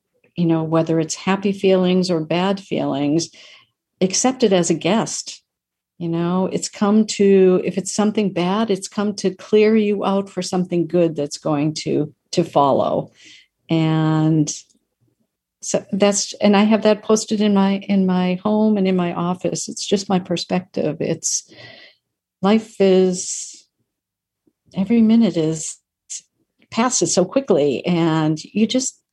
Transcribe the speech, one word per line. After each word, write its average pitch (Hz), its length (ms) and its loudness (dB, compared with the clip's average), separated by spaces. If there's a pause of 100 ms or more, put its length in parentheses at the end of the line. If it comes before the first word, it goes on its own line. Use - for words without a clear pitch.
(360)
you 175 100 -2
know, 165 180 2
whether 160 360 0
it's 160 160 -4
happy 196 360 -2
feelings 185 580 2
or 165 120 -2
bad 185 380 -2
feelings, 147 720 -2 (720)
accept 247 420 -2
it 196 100 2
as 175 160 2
a 170 40 0
guest." 165 680 -4 (560)
You 170 120 -6
know, 175 420 -2
it's - 160 -6
come 214 400 2
to, 190 560 4
if 185 140 -6
it's 185 160 -8
something 208 400 -2
bad, 190 360 -2
it's 190 200 -4
come 208 260 -4
to 190 180 -4
clear 214 440 2
you 208 260 0
out 196 260 -2
for 185 120 -8
something 180 460 -2
good 165 280 2
that's 147 220 -6
going 151 380 -2
to, 147 380 -4 (180)
to 175 120 0
follow. 131 680 0 (580)
And 160 840 0 (1080)
so - 320 -4
that's, 202 480 0
and 208 160 6
I 208 60 6
have 214 200 2
that 208 180 2
posted 220 380 -2
in 208 140 2
my, 196 240 2 (100)
in 196 180 2
my 180 380 0
home 214 340 2
and 190 120 2
in 185 80 2
my 175 160 -2
office. 175 560 -4
It's - 180 -12
just 208 220 -2
my 185 100 0
perspective. 175 800 -4
It's, - 500 -6 (920)
life 214 400 0
is, 185 840 0 (1080)
every 226 260 2
minute 220 360 4
is, 160 400 -2 (920)
passes 220 420 -2
so 180 100 2
quickly, 156 600 0
and 160 580 0
you 220 240 -2
just 254 340 -4 (120)